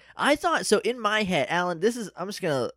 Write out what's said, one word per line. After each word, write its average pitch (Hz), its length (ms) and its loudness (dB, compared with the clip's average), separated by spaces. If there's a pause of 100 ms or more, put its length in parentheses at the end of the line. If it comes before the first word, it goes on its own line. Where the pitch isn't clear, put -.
(160)
I 269 200 2
thought, 311 300 0
so 208 140 4
in 240 200 -2
my 214 220 2
head, 180 260 2
Alan, 175 320 0
this 233 160 0
is, 214 200 -8
I'm 175 120 -6
just - 140 -10
gonna, 139 340 0